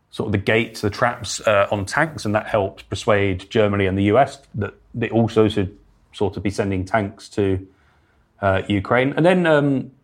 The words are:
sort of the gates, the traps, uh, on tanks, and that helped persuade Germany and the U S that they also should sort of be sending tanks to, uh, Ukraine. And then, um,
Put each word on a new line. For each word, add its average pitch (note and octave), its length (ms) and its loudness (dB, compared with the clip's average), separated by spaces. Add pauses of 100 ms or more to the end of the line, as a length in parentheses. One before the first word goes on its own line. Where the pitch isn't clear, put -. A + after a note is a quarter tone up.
sort - 180 -8
of G#2 40 -4
the G#2+ 60 0
gates, A2+ 440 0
the G#2 80 0
traps, - 520 -4
uh, G2+ 300 4
on G2+ 140 -2
tanks, D#3 400 -2
and G#2 100 0
that G#2+ 120 -2
helped - 420 -4
persuade G2+ 600 0
Germany G2+ 380 2
and F#2 100 -2
the G2+ 80 2
U G#2 140 4
S C#3 200 2 (160)
that G2+ 180 -6 (200)
they A2+ 160 -4
also A2 380 4
should G2+ 280 -2 (360)
sort G2 260 -4
of G2 60 -10
be G#2 60 -2
sending G2 360 -4
tanks G2 440 -8
to, F#2+ 360 -2 (760)
uh, F#2+ 260 2
Ukraine. A#2+ 460 0
And D#3 120 2
then, F3+ 220 4
um, C#3+ 440 2 (120)